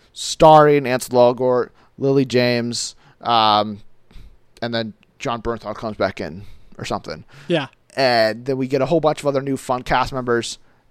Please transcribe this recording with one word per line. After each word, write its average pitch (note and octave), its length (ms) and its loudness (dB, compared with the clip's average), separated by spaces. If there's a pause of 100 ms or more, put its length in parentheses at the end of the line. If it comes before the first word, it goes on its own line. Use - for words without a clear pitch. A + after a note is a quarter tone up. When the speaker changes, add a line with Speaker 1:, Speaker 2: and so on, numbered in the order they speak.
(140)
Speaker 1:
starring D3+ 760 6
Ansel B2 320 0
Elgort, B2 500 2 (280)
Lily C3+ 280 0
James, A#2+ 720 -2 (260)
um, G#2+ 580 2 (840)
and A#2 120 -6
then A2+ 200 -6 (260)
John A#2 220 -8
Bernthal G#2+ 340 -8
comes A2 220 -10
back G2 240 -2
in F2+ 220 -12 (340)
or - 80 -12
something. E2 400 -10 (240)
Speaker 2:
Yeah. E3 180 -2 (300)
Speaker 1:
And A#2+ 480 2
then C3+ 120 -4
we C3 100 -4
get C3 140 -2
a C3 40 0
whole D#3+ 160 0
bunch D3+ 200 -2
of D3 60 -4
other C#3 140 -2
new C#3 160 -6
fun B2 260 -6
cast B2+ 300 -2
members. A#2+ 440 -4 (340)